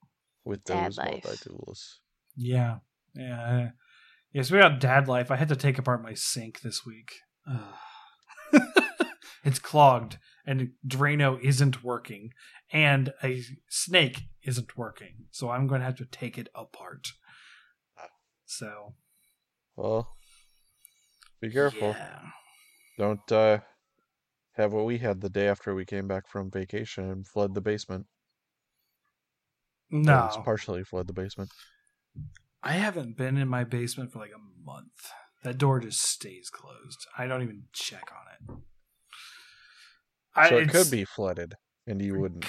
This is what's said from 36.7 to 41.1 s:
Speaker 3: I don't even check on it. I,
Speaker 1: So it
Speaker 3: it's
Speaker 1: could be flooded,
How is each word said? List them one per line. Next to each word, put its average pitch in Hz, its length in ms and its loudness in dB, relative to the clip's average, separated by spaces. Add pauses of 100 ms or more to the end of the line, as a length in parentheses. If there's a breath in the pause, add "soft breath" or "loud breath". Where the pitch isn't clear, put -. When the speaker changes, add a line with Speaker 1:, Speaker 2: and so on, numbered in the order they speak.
Speaker 3:
I 127 100 -6
don't 127 160 -4
even 107 200 -10 (100)
check - 400 -12
on - 460 -20
it. - 40 -18 (1700 loud breath)
I, 156 160 8
Speaker 1:
So 165 100 8
it 160 100 6
Speaker 3:
it's - 40 2
Speaker 1:
could 170 200 6
be 107 120 0
flooded, 87 500 -6 (340)